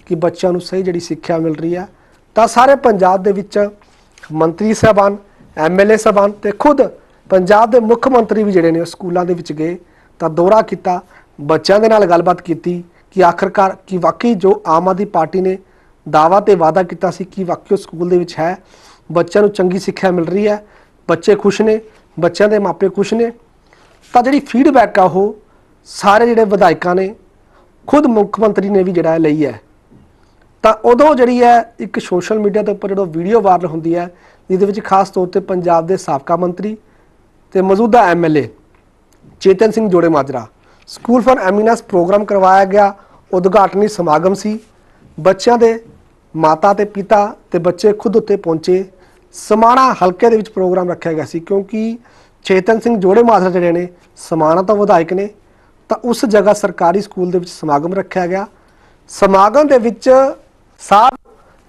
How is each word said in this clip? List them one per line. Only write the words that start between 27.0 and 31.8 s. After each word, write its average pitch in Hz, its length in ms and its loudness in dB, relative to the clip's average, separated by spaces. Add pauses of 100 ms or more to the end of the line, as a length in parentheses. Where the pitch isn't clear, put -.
ਖੁਦ 294 200 2
ਮੁੱਖ 208 340 -2
ਮੰਤਰੀ 208 280 0
ਨੇ 196 140 0
ਵੀ 185 100 -2
ਜਿਹੜਾ 165 200 -2
ਹੈ 165 60 -2
ਲਈ 151 280 0
ਹੈ। 113 140 -10 (1000)
ਤਾਂ 220 120 2 (100)
ਉਦੋਂ 269 300 4
ਜਿਹੜੀ 247 280 2
ਹੈ 240 380 2